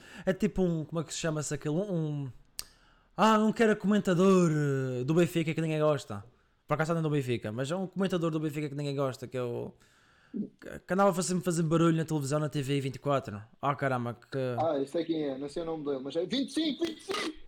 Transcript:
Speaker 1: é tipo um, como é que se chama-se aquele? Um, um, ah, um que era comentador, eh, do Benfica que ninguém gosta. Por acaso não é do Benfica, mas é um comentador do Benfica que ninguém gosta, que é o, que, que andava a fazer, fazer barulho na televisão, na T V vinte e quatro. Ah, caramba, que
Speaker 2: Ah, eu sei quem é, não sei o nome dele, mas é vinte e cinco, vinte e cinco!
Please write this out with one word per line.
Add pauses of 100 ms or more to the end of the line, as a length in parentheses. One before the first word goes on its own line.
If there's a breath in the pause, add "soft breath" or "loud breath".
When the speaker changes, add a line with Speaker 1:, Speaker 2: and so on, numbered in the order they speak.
(260 loud breath)
Speaker 1:
é
tipo
um,
como
é
que
se
chama-se
aquele?
Um, (440)
um, (840 loud breath)
ah,
um
que
era
comentador,
eh,
do
Benfica
que
ninguém
gosta. (440)
Por
acaso
não
é
do
Benfica,
mas
é
um
comentador
do
Benfica
que
ninguém
gosta,
que
é
o, (880 soft breath)
que,
que
andava
a
fazer,
fazer
barulho
na
televisão,
na
T
V
vinte
e
quatro. (200)
Ah,
caramba, (180)
que (220)
Speaker 2:
Ah,
eu
sei
quem
é,
não
sei
o
nome
dele,
mas
é
vinte
e
cinco,
vinte
e
cinco! (100)